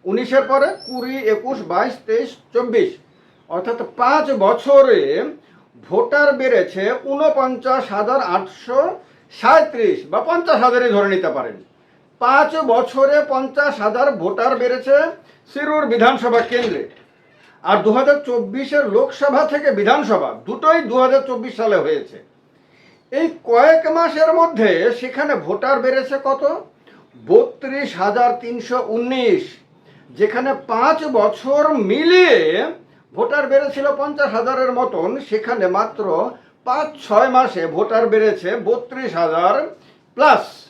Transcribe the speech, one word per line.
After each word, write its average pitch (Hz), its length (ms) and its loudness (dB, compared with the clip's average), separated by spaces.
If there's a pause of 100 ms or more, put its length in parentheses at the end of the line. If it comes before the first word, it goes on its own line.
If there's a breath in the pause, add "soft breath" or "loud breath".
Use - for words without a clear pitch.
উনিশের 247 460 0
পরে 277 180 4 (160)
কুড়ি, 254 320 -8 (180)
একুশ, 240 240 -6 (120)
বাইশ, 214 240 -2 (120)
তেইশ, 226 240 -2 (220)
চব্বিশ, 233 380 0 (600 soft breath)
অর্থাৎ 196 280 -6 (180)
পাঁচ 269 300 2 (180)
বছরে 247 560 6 (880 soft breath)
ভোটার 240 400 2 (120)
বেড়েছে 196 440 0 (260)
ঊনপঞ্চাশ 262 760 0 (120)
হাজার 240 240 0 (140)
আটশো 240 460 -2 (540 soft breath)
সাঁইত্রিশ 254 640 2 (120)
বা 196 80 -2 (100)
পঞ্চাশ 339 360 0
হাজারই 247 320 2
ধরে 202 180 2
নিতে 175 220 -2
পারেন। 113 200 -8 (640 soft breath)
পাঁচ 277 300 4 (220)
বছরে 269 440 2 (160)
পঞ্চাশ 269 420 -2 (100)
হাজার 247 220 0 (160)
ভোটার 214 380 -2
বেড়েছে 254 360 0 (540 soft breath)
সিরুর 302 420 -2
বিধানসভা 233 500 2 (100)
কেন্দ্রে। 220 300 -4 (800 soft breath)
আর 185 200 2
দু 214 140 4
হাজার 285 200 2 (100)
চব্বিশের 254 560 -2 (120)
লোকসভা 277 460 0 (100)
থেকে 294 160 -2 (100)
বিধানসভা 202 520 0 (140)
দুটোই 302 360 0 (100)
দু 247 140 -2
হাজার 269 240 2
চব্বিশ 240 320 -8
সালে 214 240 2
হয়েছে। 151 340 -6 (920 soft breath)
এই 311 140 -2 (240)
কয়েক 311 320 6 (140)
মাসের 320 420 2
মধ্যে 254 320 2 (300)
সেখানে 269 320 -4 (120)
ভোটার 254 400 -2
বেড়েছে 262 400 -2
কত? 269 180 -2 (840 soft breath)
বত্রিশ 262 640 2 (120)
হাজার 240 280 2 (120)
তিনশো 240 360 -6 (180)
উনিশ। 240 480 0 (680 soft breath)
যেখানে 233 400 -2 (200)
পাঁচ 277 280 2 (200)
বছর 262 440 0 (280)
মিলিয়ে 320 480 4 (760 soft breath)
ভোটার 269 380 -2
বেড়েছিল 277 340 0 (140)
পঞ্চাশ 285 360 -2
হাজারের 254 420 -2
মতন, 175 300 -2 (200)
সেখানে 214 360 -4 (140)
মাত্র 214 260 -4 (640 loud breath)
পাঁচ 285 220 -2 (160)
ছয় 240 320 4
মাসে 226 260 2 (120)
ভোটার 220 380 0
বেড়েছে 208 380 0 (160)
বত্রিশ 240 440 -4 (100)
হাজার 170 340 2 (640 soft breath)
প্লাস। 269 280 4 (240)